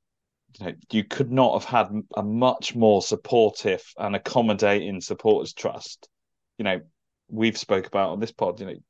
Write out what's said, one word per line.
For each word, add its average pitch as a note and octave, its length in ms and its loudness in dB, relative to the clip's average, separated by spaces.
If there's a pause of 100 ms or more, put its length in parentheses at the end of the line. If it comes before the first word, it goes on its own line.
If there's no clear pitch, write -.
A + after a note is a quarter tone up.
(580)
you G2 80 -12
know, F2 60 -10 (180)
you G#2+ 140 0
could A#2+ 260 -4
not B2 320 2
have - 20 -14
had G#2+ 380 0 (140)
a G#2+ 80 -4
much A#2+ 500 0
more A2 260 6
supportive G#2+ 840 0 (120)
and G2+ 200 -6
accommodating G2+ 840 0
supporters G#2+ 520 0
trust. - 560 -10 (500)
You A2 60 -4
know, F#2 160 -2 (480)
we've A2+ 280 0
spoke F#2+ 300 -2
about G2 240 0
on F#2 80 -6
this A2+ 140 -6
pod, F2+ 260 -4
you F#2+ 80 -10
know, F2 80 -10 (160)